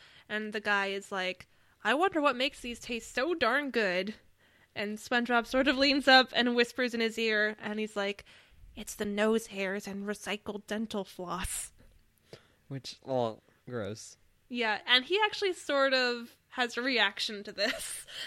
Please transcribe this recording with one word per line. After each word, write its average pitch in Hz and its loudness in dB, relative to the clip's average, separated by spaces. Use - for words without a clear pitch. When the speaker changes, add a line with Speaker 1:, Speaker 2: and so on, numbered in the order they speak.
Speaker 1:
and 214 -4
the 220 -4
guy 202 2
is 196 -6
like, 185 -4
"I 214 4
wonder 330 2
what 277 4
makes 262 -2
these 240 -10
taste 226 -8
so 302 0
darn 277 2
good." 196 0
And 214 -6
SpongeBob 240 0
sort 262 4
of 269 4
leans 277 4
up 262 10
and 240 2
whispers 240 2
in 233 -2
his 226 0
ear, 214 2
and 208 -6
he's 214 -6
like, 202 -4
"It's - -12
the 214 -6
nose 220 2
hairs 196 -6
and 196 -8
recycled 208 -8
dental 214 -4
floss." 175 -8
Speaker 2:
Which, - -12
oh, 120 0
gross. 110 -8
Speaker 1:
Yeah, 226 -2
and 247 6
he 359 0
actually 403 0
sort 277 2
of 240 -2
has 240 -4
a 233 -4
reaction 214 0
to 208 -14
this. - -4